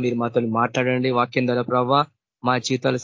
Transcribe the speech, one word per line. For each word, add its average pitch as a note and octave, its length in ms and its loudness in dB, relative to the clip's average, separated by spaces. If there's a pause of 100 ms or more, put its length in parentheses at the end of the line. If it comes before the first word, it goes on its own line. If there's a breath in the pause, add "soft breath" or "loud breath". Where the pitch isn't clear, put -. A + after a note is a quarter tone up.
మీరు A#2+ 120 0
మాతో A#2 260 0 (180)
మాట్లాడండి B2+ 500 0 (100)
వాక్యం B2 280 -2
ద్వారా B2 240 0
ప్రభా. B2+ 340 2 (380)
మా B2 140 0
జీవితాలు B2+ 460 -2